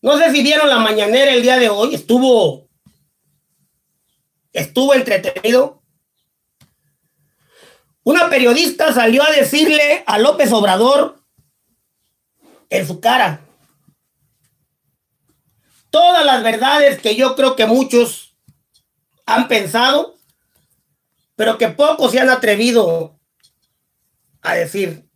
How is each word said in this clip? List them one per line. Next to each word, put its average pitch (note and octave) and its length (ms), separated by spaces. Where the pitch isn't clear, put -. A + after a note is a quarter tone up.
no C#4+ 160
sé E4 140
si C#4+ 100
vieron D4 260
la B3 100
mañanera A3 540
el B3 100
día B3+ 160
de A#3+ 100
hoy, G#3+ 260
estuvo, B3 720
estuvo B3+ 420
entretenido. A#3+ 840
Una E4 280
periodista C#4 640
salió A#3+ 300
a D#4 80
decirle D4 760
a G#3+ 120
López C#4 340
Obrador A3+ 680
en F#3 160
su E3 140
cara G#3 460
todas E4+ 340
las B3+ 180
verdades C4+ 580
que A3 140
yo C4 220
creo C4 180
que A3 120
muchos A#3+ 680
han A#3+ 220
pensado, A#3+ 680
pero A3 220
que A3 100
pocos D4 440
se B3+ 80
han C4 100
atrevido G#3 880
a E3 140
decir. E3+ 600